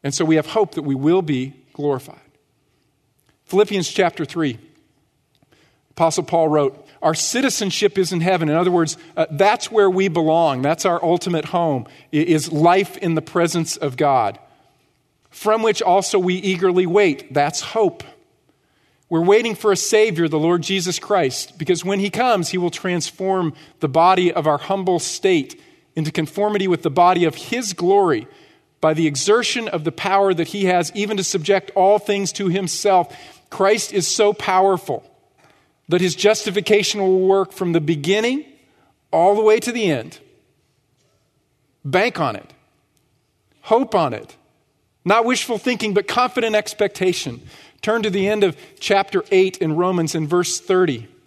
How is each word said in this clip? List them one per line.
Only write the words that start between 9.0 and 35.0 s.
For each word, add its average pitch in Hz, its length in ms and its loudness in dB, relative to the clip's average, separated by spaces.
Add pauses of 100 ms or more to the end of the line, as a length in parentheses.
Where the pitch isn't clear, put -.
uh, 160 140 0
that's 202 400 2
where 208 180 4
we 190 180 0
belong. 156 540 0
That's 151 240 -2
our 170 180 0
ultimate 170 420 0
home, 156 420 -2 (240)
i-, 151 60 0
is 160 340 2
life 170 460 2
in 170 180 -2
the 156 80 -2
presence 170 540 -2
of 135 200 -6
God, 131 400 2 (960)
"from 220 320 0
which 220 180 0
also 185 380 2
we 185 160 0
eagerly 185 500 0
wait." 170 480 0
That's 143 280 0
hope. - 420 -2 (1040)
We're 165 120 0
waiting 214 340 4
for 208 160 0
a 180 60 2
Savior, 208 500 2
the 151 120 -2
Lord 170 220 2
Jesus 185 380 -4
Christ, - 580 -2
because 160 260 -2
when 196 160 -2
he 196 120 -2
comes, 220 380 0
he 185 100 -4
will 175 100 -2
transform 180 840 -4 (260)
the 156 100 -4
body 175 420 4
of 156 140 -4
our 147 140 2
humble 185 400 -2
state - 600 -2 (360)
into 160 160 -4
conformity 196 560 -4
with 170 160 -2
the 156 80 -2
body 175 340 4
of 156 100 -2
his 226 380 -8
glory 175 540 2 (540)
by 156 120 2
the 160 140 0
exertion 220 600 0
of 165 160 -6
the 160 80 -2
power 196 420 2
that 165 160 -2
he 202 160 -2
has 175 280 2
even 208 240 -4
to 185 60 -4
subject 190 520 -2
all 196 220 4
things 196 340 -2
to 196 180 -4
himself. 185 640 0 (340)
Christ 202 440 0
is 185 140 0
so 208 240 2
powerful 190 720 0 (840)